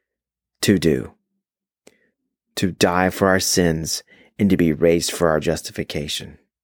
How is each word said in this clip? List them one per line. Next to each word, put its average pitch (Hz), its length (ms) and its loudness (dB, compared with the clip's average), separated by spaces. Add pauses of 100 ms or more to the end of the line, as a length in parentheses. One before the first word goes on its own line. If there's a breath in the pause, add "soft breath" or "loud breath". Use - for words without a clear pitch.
(600 soft breath)
to 95 180 2
do, 71 340 -2 (1400 soft breath)
to 92 160 -2
die 92 400 2
for 98 160 0
our 92 120 2
sins 82 600 -2 (380 soft breath)
and 104 100 2
to 92 80 4
be 82 160 2
raised 82 380 2
for 85 160 0
our 78 120 2
justification, 78 1000 -6 (240)